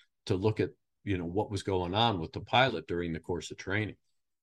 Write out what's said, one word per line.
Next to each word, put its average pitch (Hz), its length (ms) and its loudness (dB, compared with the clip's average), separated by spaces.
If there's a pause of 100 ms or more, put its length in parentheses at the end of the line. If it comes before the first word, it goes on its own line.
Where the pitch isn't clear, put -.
(260)
to 104 100 2
look 107 240 2
at, 98 100 0 (320)
you 95 160 0
know, 87 60 -4
what 87 260 -2
was 98 120 -4
going 92 320 0
on 107 260 2
with 80 120 -6
the 82 80 -6
pilot 120 460 2
during 87 260 -2
the 82 60 -4
course 85 320 -4
of - 60 -14
training. 98 400 -2 (460)